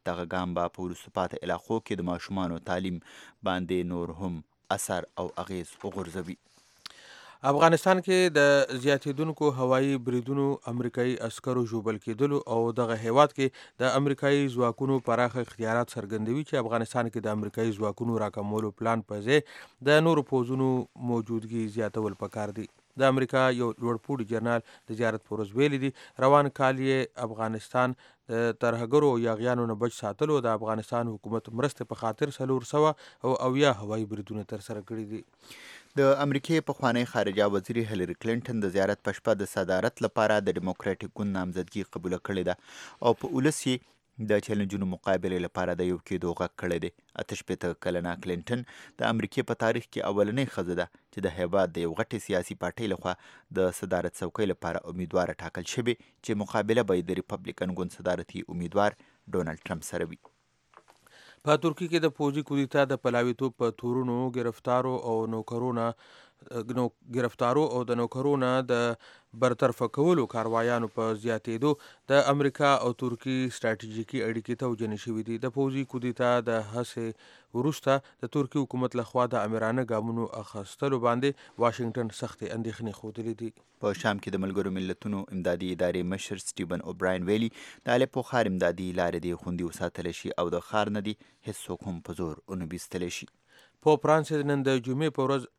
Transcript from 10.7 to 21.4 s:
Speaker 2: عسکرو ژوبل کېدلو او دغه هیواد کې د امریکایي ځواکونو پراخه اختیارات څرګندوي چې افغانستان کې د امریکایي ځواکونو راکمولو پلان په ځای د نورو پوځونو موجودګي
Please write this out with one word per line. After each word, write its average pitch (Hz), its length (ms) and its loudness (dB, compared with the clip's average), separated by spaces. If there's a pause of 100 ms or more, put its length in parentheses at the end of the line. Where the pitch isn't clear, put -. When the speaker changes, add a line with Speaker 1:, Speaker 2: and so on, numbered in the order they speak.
Speaker 2:
عسکرو 123 460 -2
ژوبل 110 320 -2
کېدلو 139 480 0
او 117 260 0
دغه 113 220 0
هیواد 117 340 6
کې 135 200 0 (320)
د - 20 -2
امریکایي 139 680 2
ځواکونو 127 500 2
پراخه 120 420 2
اختیارات 117 500 0
څرګندوي 110 520 -4
چې 147 120 -6
افغانستان 117 540 0
کې 110 120 -6
د 104 60 -4
امریکایي 107 440 0
ځواکونو 107 480 0
راکمولو 107 520 -2
پلان 113 300 0
په 104 200 -8
ځای 135 200 4 (420)
د 131 60 0
نورو 151 340 6
پوځونو 127 640 2 (100)
موجودګي 113 720 -2